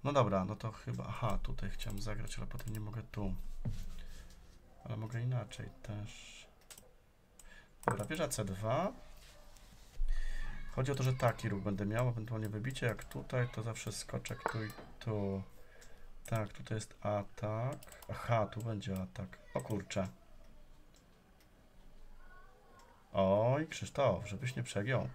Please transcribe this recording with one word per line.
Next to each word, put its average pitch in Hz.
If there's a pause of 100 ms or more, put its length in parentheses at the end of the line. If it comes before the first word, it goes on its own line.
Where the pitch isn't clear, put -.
(140)
Dobra, 98
no 104
to 110
chyba, 120
aha, 101
tutaj -
chciałem -
zagrać, 110
ale -
potem -
nie 110
mogę 107
tu. 98 (1500)
Ale 113
mogę 113
inaczej 117 (120)
też. - (1400)
Dobra, 104
wieża 160
C 110
dwa. 113 (1800)
Chodzi 127
o 139
to, 127
że 127
taki 120
ruch 98
będę 101
miał, 117
ewentualnie 110
wybicie, 123
jak 110
tutaj, 123
to 113
zawsze 110
skoczek -
tu 110
i 107 (280)
tu. 98 (840)
Tak, 110
tutaj 117
jest -
atak. 107 (300)
Aha, 113
tu 107
będzie 98
atak. 92 (160)
O -
kurczę. 95 (3000)
Oj, 110
Krzysztof, 113
żebyś 123
nie 123
przegiął. 120